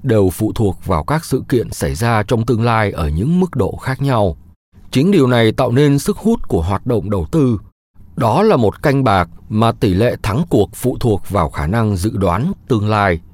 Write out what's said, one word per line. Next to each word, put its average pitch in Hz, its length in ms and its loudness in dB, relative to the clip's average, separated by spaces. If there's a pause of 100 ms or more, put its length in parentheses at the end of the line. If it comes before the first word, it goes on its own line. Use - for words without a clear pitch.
đều 107 260 4
phụ 104 240 -2
thuộc 104 320 -2
vào 82 180 -2
các 160 220 -2
sự - 240 -4
kiện - 220 0
xảy 69 240 -6
ra 113 280 0
trong 113 220 0
tương 117 180 0
lai 110 280 0
ở 78 180 -4
những 123 300 0
mức 180 160 -2
độ 98 200 -2
khác - 260 -6
nhau. 113 360 0 (540)
Chính 160 200 2
điều 139 160 4
này 117 240 4
tạo 120 200 0
nên 143 280 4
sức - 180 -2
hút 226 300 0
của 92 140 0
hoạt 98 240 -2
động 104 240 -2
đầu 92 220 -2
tư. 127 280 2 (560)
Đó 135 280 2
là 208 140 4
một 110 260 0
canh 139 200 2
bạc 95 260 2 (200)
mà 110 220 2
tỷ 113 220 0
lệ 113 300 2
thắng 110 260 -2
cuộc 104 240 2
phụ 123 260 -4
thuộc 110 300 -2
vào 95 200 0
khả 147 180 -4
năng 110 300 0
dự 104 200 -4
đoán 98 340 -2 (160)
tương 107 220 0
lai. 98 300 0 (140)